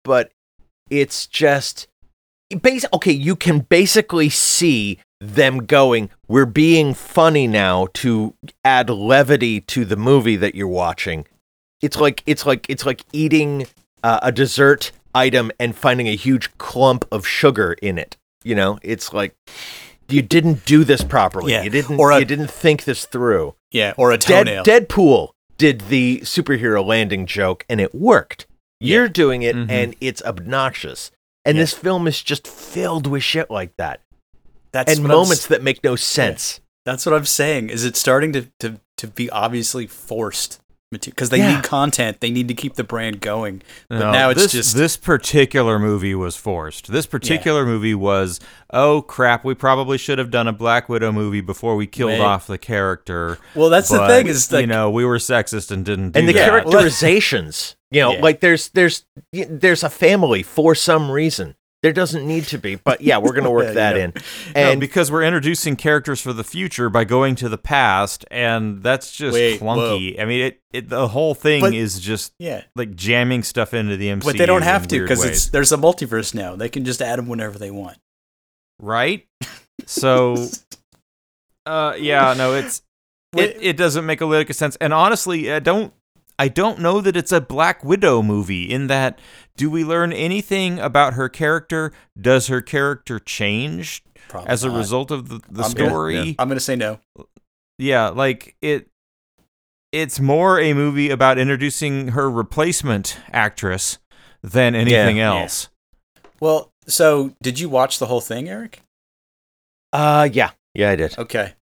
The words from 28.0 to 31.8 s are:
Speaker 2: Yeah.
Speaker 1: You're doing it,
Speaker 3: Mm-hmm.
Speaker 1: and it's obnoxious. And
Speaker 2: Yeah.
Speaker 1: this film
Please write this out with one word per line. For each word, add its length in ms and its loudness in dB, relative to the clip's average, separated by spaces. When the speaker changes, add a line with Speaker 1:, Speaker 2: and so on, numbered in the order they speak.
Speaker 2:
Yeah. 160 0
Speaker 1:
You're 140 2
doing 320 0
it, 160 -2
Speaker 3:
Mm-hmm. 120 -6
Speaker 1:
and 300 -4
it's 240 -8
obnoxious. 880 -6
And 140 2
Speaker 2:
Yeah. 60 2
Speaker 1:
this 100 -4
film 340 -2